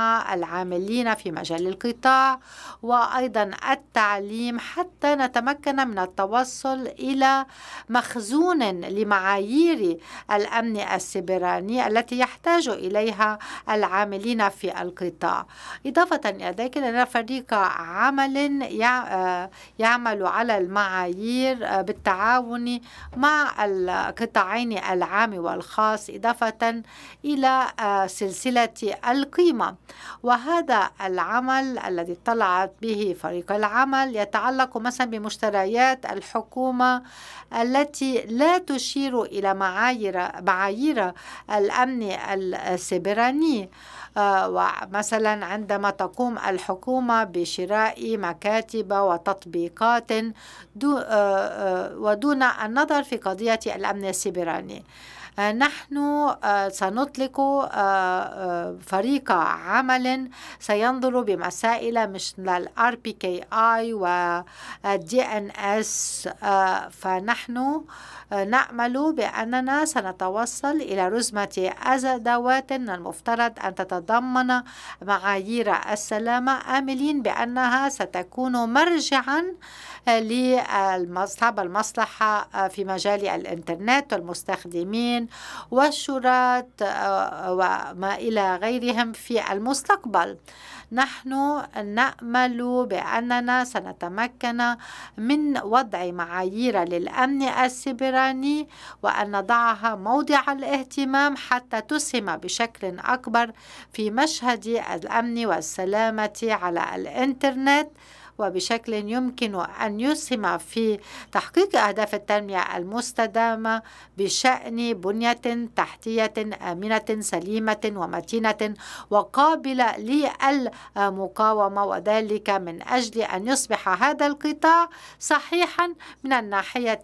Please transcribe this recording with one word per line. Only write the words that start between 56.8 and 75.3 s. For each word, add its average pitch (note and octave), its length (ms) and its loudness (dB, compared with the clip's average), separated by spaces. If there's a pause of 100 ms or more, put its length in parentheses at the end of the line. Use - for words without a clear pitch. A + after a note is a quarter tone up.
آه، C#4 320 2
آه، F#3 1040 0 (100)
فريق B3 460 0
عمل B3+ 1000 0 (300)
سينظر B3 640 2
بمسائل A3 920 0
مثل F#3 360 -8
ال F3+ 300 -2
آر A#3 160 4
بي A#3 180 -8
كي F3+ 400 -4
آي A3+ 400 4
و G3 140 -2 (880)
دي F#3 280 0
إن G#3 280 -4
إس. G#3 800 -2 (140)
آه، F#3+ 460 2
فنحن، A#3+ 960 -4 (480)
آه، G3 120 -2
نأمل B3 680 0
بأننا B3+ 720 -2
سنتوصل A3 920 -2
إلى F#3+ 320 0
رزمة G3+ 640 -2 (100)
أدوات B3+ 920 2
من B3+ 180 -4
المفترض A#3 640 -2 (120)
أن F#3 100 -4
تتضمن B3 840 0 (420)
معايير G3 720 0 (180)